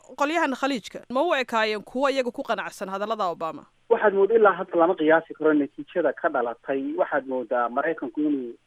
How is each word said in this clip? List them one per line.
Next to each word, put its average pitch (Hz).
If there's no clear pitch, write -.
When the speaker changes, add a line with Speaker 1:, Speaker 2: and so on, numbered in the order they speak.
Speaker 1:
qolyahan 294
Khaliijka 262
ma 254
u 339
ekaayeen 220
kuwo 269
iyaga 262
ku 277
qanacsan 190
hadallada 208
Obama? 156
Speaker 2:
Waxaad 226
mood 196
ilaa 208
hadda 180
lama 175
qiyaasi 156
karo 156
natiijada 147
ka -
dhalatay. 139
Waxaad 147
moodaa 123
Maraykanku 143
inuu 135